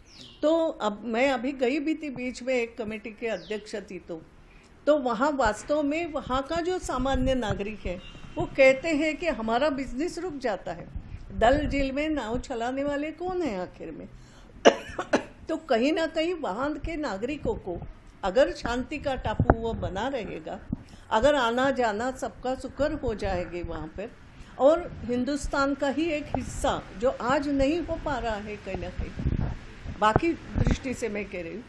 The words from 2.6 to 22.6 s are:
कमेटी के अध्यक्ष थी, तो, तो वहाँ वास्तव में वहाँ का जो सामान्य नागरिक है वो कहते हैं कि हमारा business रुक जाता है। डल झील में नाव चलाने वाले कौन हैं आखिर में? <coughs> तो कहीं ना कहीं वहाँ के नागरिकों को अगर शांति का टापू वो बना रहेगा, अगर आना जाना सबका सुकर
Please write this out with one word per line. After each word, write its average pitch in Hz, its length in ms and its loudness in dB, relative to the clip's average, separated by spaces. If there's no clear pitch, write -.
कमेटी 220 320 -6
के 214 160 -8
अध्यक्ष 214 480 -6
थी, 190 240 -10
तो, 165 240 -10
तो 302 120 8
वहाँ 254 320 2
वास्तव 269 520 2
में 302 300 0
वहाँ 262 300 -2
का 320 140 -4
जो 349 220 0
सामान्य 262 560 2
नागरिक 208 460 -2
है 180 200 -6
वो 320 80 0
कहते 269 420 6
हैं 311 280 2
कि 349 120 -2
हमारा 233 420 2
business 269 480 -4
रुक 349 160 -6
जाता 240 380 -4
है। 165 160 -10
डल 277 300 6
झील 269 240 2
में 294 160 0
नाव 247 300 -2
चलाने 254 460 -2
वाले 285 280 -2
कौन 359 300 -4
हैं 214 180 -2
आखिर 170 300 -10
में? 170 180 -12
<coughs> - 840 2
तो 320 80 0
कहीं 269 360 2
ना 330 140 2
कहीं 320 280 -2
वहाँ 269 400 -4
के 320 220 -6
नागरिकों 254 580 -4
को 175 240 -8
अगर 254 280 4
शांति 254 460 -4
का 277 160 -2
टापू 226 440 4
वो 226 140 -4
बना 196 360 -4
रहेगा, 180 520 -6
अगर 262 240 6
आना 254 360 4
जाना 240 400 0
सबका 254 440 -6
सुकर 269 380 -2